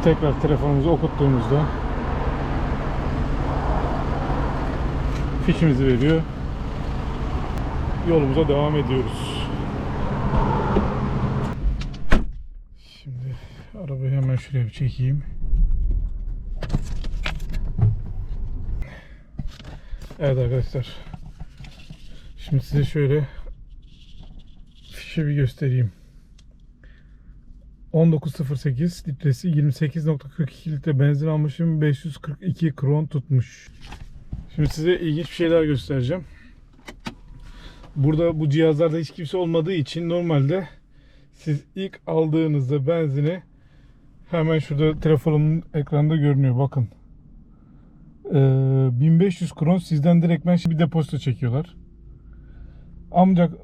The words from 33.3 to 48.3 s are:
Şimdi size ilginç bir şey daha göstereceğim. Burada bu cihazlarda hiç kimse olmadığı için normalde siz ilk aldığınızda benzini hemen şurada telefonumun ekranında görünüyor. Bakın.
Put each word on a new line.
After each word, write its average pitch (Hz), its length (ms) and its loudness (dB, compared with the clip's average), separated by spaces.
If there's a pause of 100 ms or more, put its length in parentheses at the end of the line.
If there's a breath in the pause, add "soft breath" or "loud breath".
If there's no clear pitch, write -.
Şimdi 147 140 0
size 165 280 0
ilginç 160 300 -2
bir - 80 -14
şey 170 160 0
daha 165 140 4
göstereceğim. 143 600 -2 (1700 loud breath)
Burada 156 440 2
bu 156 80 0
cihazlarda 160 480 4
hiç 165 140 -4
kimse 175 260 -8
olmadığı 165 360 0
için 170 360 -2
normalde 170 600 0 (640 loud breath)
siz 147 320 -4 (100)
ilk 190 320 -8
aldığınızda 151 800 0
benzini 160 560 0 (880 soft breath)
hemen 160 280 2
şurada 156 420 0
telefonumun 156 600 4 (120)
ekranında 151 420 2
görünüyor. 139 420 4
Bakın. 120 300 0 (1400 loud breath)